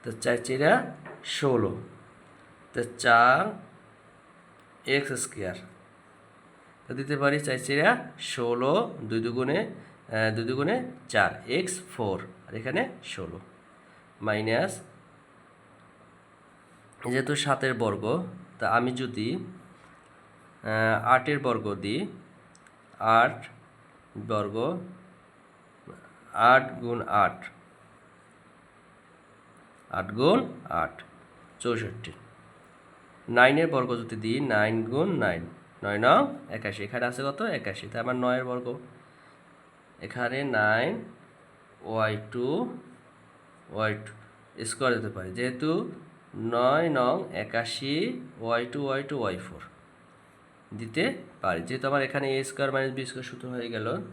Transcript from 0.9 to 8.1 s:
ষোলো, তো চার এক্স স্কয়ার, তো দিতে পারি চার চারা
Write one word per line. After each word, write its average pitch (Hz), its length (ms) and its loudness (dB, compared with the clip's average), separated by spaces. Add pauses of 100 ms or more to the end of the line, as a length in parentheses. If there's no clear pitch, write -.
ষোলো, 113 560 2 (920)
তো 120 100 -2 (140)
চার 127 640 6 (1200)
এক্স 139 260 2
স্কয়ার, 98 440 -6 (1300)
তো 127 60 -10
দিতে 139 240 -4
পারি 143 220 4
চার 135 180 -2
চারা 156 500 2 (120)